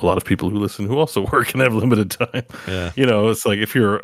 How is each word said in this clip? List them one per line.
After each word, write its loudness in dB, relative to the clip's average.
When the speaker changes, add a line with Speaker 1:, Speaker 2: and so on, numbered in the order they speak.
Speaker 1:
a -2
lot 2
of -2
people -2
who -2
listen -4
who -2
also 0
<laughs> -6
work 0
and 0
have 2
limited 2
time. -4
Speaker 2:
Yeah. -4
Speaker 1:
You 2
know, 4
it's -2
like 2
if -4
you're 4